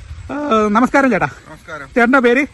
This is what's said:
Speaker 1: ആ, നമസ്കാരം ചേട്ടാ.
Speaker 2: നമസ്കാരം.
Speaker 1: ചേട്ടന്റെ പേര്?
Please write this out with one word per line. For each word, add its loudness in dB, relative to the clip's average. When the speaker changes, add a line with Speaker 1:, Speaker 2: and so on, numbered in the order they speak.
Speaker 1:
ആ, 0
നമസ്കാരം 2
ചേട്ടാ. 0
Speaker 2:
നമസ്കാരം. -14
Speaker 1:
ചേട്ടന്റെ 4
പേര്? 2